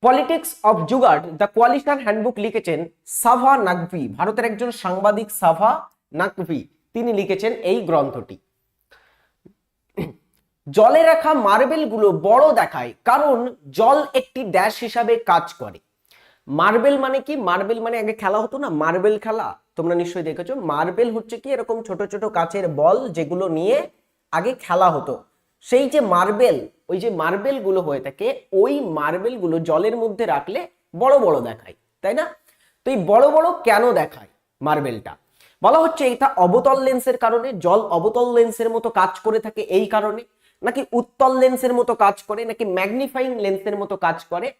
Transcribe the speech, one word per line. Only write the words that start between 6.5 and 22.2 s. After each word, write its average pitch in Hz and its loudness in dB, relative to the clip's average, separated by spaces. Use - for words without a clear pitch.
তিনি 233 -4
লিখেছেন 190 -2
এই 233 0
গ্রন্থটি। 135 -2
জলে 254 6
রাখা 320 2
মার্বেলগুলো 233 2
বড় 247 8
দেখায় 123 -4
কারণ 277 4
জল 240 6
একটি 254 -10
ড্যাশ 196 2
হিসাবে 233 0
কাজ 170 2
করে। 104 -14
মার্বেল 226 4
মানে 262 -2
কি? 294 -6
মার্বেল 196 -2
মানে 233 -4
আগে 214 -4
খেলা 202 0
হতো 247 -8
না, 254 -6
মার্বেল 180 2
খেলা, 220 -6
তোমরা 170 -2
নিশ্চয়ই 170 -6
দেখেছো। 175 -8
মার্বেল 180 -2
হচ্ছে 220 -8
কি 269 -14
এরকম 226 -6
ছোট 180 -10
ছোট 202 -8